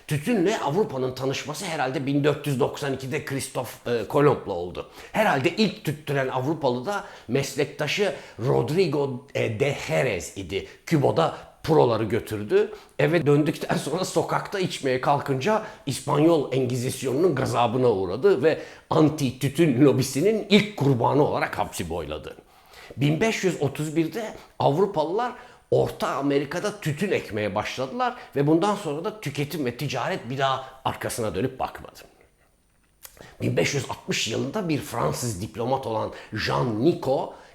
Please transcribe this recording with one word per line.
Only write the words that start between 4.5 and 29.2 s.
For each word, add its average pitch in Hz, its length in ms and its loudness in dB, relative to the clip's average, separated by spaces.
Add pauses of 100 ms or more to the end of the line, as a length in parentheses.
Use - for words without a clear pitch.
oldu. 87 380 -8 (220)
Herhalde 170 440 2
ilk 214 280 0
tüttüren 143 440 -2
Avrupalı 127 580 0
da 202 180 -4 (240)
meslektaşı 143 840 -2 (320)
Rodrigo, 139 880 0
e, 113 260 -2
de 139 160 2 (120)
Jerez 127 480 -2
idi. 92 320 -6 (180)
Küba'da 143 500 2 (260)
puroları 127 420 4
götürdü. 107 680 0 (260)
Eve 147 280 4
döndükten 147 500 2
sonra 170 280 -2
sokakta 156 540 -2
içmeye 135 420 0
kalkınca 143 640 0 (240)
İspanyol 143 680 2
Engizisyonunun 127 840 0
gazabına 120 560 2
uğradı 117 520 2
ve 151 160 4 (320)
anti 151 480 2
tütün 143 460 4
lobisinin 147 640 4
ilk - 280 4
kurbanı 127 520 4
olarak 139 300 -2
hapsi 90 320 -4
boyladı. 76 460 -8 (600)
Bin 147 240 2
beş 220 240 0
yüz 175 180 0
otuz 151 340 -2
birde 165 380 -2 (240)
Avrupalılar 190 760 2 (380)
Orta 127 380 0
Amerika'da 147 720 -2
tütün 160 300 -2
ekmeye 107 440 -2
başladılar 175 640 -4 (200)
ve 143 100 2
bundan 175 300 4
sonra 160 280 -6
da 214 160 -6